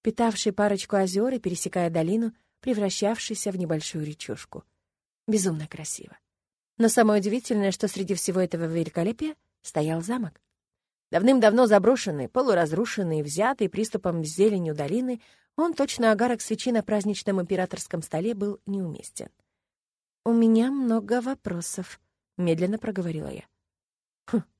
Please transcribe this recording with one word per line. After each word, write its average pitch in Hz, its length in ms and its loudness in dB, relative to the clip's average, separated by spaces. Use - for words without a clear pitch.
питавший 226 500 0
парочку 202 440 0
озер 196 380 0
и, 247 40 -2
пересекая 175 520 -2
долину — 190 420 0
превращавшийся 208 880 -2
в 190 60 -6
небольшую 160 480 -4
речушку. - 580 -12
Безумно 180 420 0
красиво. - 480 -12
Но 226 100 4
самое 220 320 4
удивительное, 208 520 0
что 202 160 -2
среди 190 260 -4
всего 180 260 -2
этого 175 240 -2
великолепия 170 720 -4
стоял 160 400 -2
замок. 208 400 -6
Давным-давно 226 560 6
заброшенный, 196 600 4
полуразрушенный, 175 960 0
взятый 190 460 0
приступом 185 560 -2
зеленью 175 500 2
долины, 226 460 -2
он, 330 180 0
точно 247 360 2
огарок 226 300 2
свечи - 320 -4
на 226 100 2
праздничном 202 560 -2
императорском 180 640 -4
столе, 170 320 -4
был 208 320 -6
неуместен. - 640 -8
«У 233 80 2
меня 226 380 6
много 233 500 0
вопросов», 190 800 -6
медленно 180 400 0
проговорила 170 500 -4
я. - 160 -12
«Хм, 214 140 0